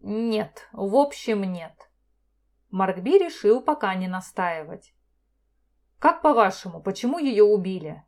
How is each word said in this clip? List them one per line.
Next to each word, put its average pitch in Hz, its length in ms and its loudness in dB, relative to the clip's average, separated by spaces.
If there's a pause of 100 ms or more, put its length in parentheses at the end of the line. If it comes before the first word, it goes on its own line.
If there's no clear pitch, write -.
Нет, 214 720 -6
в 196 240 -2
общем, 254 480 0
нет. 175 460 -12 (800)
Маркби 190 460 2
решил 262 420 2
пока - 340 -2
не 185 140 -4
настаивать. 175 880 -8 (1040)
«Как 330 240 2
по-вашему, 190 580 2
почему 240 380 -4
ее 240 260 4
убили?» 190 640 0